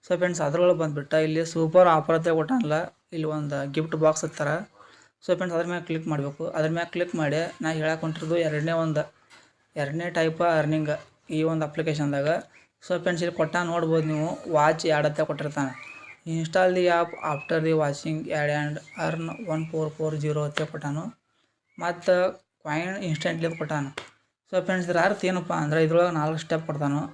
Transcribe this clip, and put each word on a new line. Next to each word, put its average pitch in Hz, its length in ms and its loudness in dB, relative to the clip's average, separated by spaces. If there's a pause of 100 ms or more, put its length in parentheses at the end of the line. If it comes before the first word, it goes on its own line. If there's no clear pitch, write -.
So - 60 -2 (100)
ಫ್ರೆಂಡ್ಸ್, 175 260 0
ಅದ್ರೊಳಗೆ 170 360 4
ಬಂದುಬಿಟ್ಟು 147 440 0
ಇಲ್ಲಿ 156 160 0 (100)
ಸೂಪರ್ 165 420 6
ಆಫರ್ 156 240 2
ಅಂತ 165 200 2
ಕೊಟ್ಟಾನಲ್ಲ, 156 380 0 (380)
ಇಲ್ಲಿ 160 120 -2 (100)
ಒಂದು 143 220 -4 (160)
ಗಿಫ್ಟ್ 156 300 -2
ಬಾಕ್ಸ್ 156 220 4
ಹತ್ತಾರ. 147 220 -4 (760)
So - 120 -6
ಫ್ರೆಂಡ್ಸ್, 180 200 -4
ಅದ್ರ 170 160 0
ಮ್ಯಾಗ 170 160 -6
ಕ್ಲಿಕ್ 160 240 -4
ಮಾಡಬೇಕು. 143 320 -6 (120)
ಅದ್ರ 156 200 2
ಮ್ಯಾಗ 170 180 -4
ಕ್ಲಿಕ್ 175 260 -2
ಮಾಡಿ 151 200 0 (240)
ನಾ 160 160 -2
ಹೇಳಕ್ಕೆ 160 240 -2
ಹೊಂಟಿರೋದು 160 320 -2 (100)
ಎರಡನೇ 151 280 0 (100)
ಒಂದು, 151 180 0 (800)
ಎರಡನೇ 165 260 -4 (100)
ಟೈಪ್ 165 220 0 (180)
ಅರ್ನಿಂಗ್ 151 340 0 (440)
ಈ 156 40 0 (100)
ಒಂದು 160 180 0
ಅಪ್ಲಿಕೇಶನ್ದಾಗ. 151 600 -2 (580)
So 180 60 -2 (100)
ಫ್ರೆಂಡ್ಸ್, 175 220 0
ಇಲ್ಲಿ 175 160 -4
ಕೊಟ್ಟ 156 140 0 (180)
ನೋಡ್ಬೋದು 160 400 2
ನೀವು, 156 160 0 (280)
ವಾಚ್ 156 320 4
ಆ್ಯಡ್ 151 220 4
ಅಂತ 151 200 0
ಕೊಟ್ಟಿರ್ತಾನೆ. 143 420 -4 (640)
Install 180 400 2
the 180 40 2 (140)
app 170 160 2 (180)
after 151 360 -2
the 160 60 4 (100)
watching 147 360 -2 (220)
ad 147 100 0 (120)
and 147 140 -4 (280)
earn 160 180 -2 (320)
one 160 160 0
four 156 160 -2 (120)
four 156 120 -2 (140)
zero 151 240 0
ಅಂತ 151 260 -2
ಕೊಟ್ಟಾನು. 147 300 -6 (800)
ಮತ್ತು 175 320 2 (500)
ಕಾಯಿನ್ 170 320 -4 (100)
ಇನ್‌ಸ್ಟಂಟ್ಲಿ 165 420 -2
ಅಂತ 165 120 -8
ಕೊಟ್ಟಾನು. 147 280 -4 (600)
So 190 60 -6 (100)
ಫ್ರೆಂಡ್ಸ್, 180 240 -2
ಇದ್ರ 175 180 2
ಅರ್ಥ 202 220 0
ಏನಪ್ಪ 175 240 -2 (100)
ಅಂದ್ರೆ 151 220 2
ಇದ್ರೊಳಗೆ 170 340 4
ನಾಲ್ಕು 156 240 0
ಸ್ಟೆಪ್ 160 260 -2
ಕೊಡ್ತಾನು. 147 300 0 (140)